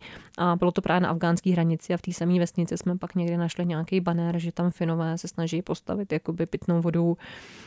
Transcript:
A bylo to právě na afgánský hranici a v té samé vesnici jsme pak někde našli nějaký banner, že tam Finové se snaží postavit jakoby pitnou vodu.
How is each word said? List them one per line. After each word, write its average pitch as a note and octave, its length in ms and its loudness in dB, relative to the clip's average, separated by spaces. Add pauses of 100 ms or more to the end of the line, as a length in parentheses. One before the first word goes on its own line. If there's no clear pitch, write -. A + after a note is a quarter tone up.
(380)
A F3 180 2
bylo F3 140 2
to F#3+ 120 0
právě F3+ 180 4
na F3+ 80 2
afgánský E3+ 440 2
hranici E3 420 2
a - 20 0
v - 60 -4
té F3+ 100 -6
samé F3 260 2
vesnici F3 380 0
jsme F3+ 220 -2
pak - 160 -8
někde E3+ 220 0
našli E3+ 300 -2
nějaký E3+ 340 0
banner, E3+ 380 0
že E3+ 140 -4
tam F3 180 2
Finové E3 480 0
se - 100 -8
snaží E3 340 -2
postavit - 500 -4
jakoby E3+ 340 -2
pitnou - 340 0
vodu. E3+ 360 2 (500)